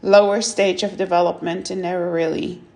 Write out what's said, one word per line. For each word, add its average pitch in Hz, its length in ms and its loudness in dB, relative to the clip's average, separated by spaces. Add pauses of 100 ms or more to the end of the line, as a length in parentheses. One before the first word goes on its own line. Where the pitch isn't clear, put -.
lower 202 400 6
stage 196 420 0
of 196 140 -6
development 175 720 -2
and 190 120 -6
never 175 300 -4
really 165 480 -4 (160)